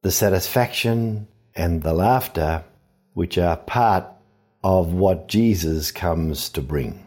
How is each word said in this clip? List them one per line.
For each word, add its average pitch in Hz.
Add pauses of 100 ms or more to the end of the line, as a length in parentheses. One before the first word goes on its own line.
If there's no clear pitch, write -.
the 95
satisfaction, 110 (280)
and 82
the 80
laughter 82 (500)
which 87
are 87
part 110 (580)
of 92
what 92
Jesus 82
comes 82
to 73
bring. 69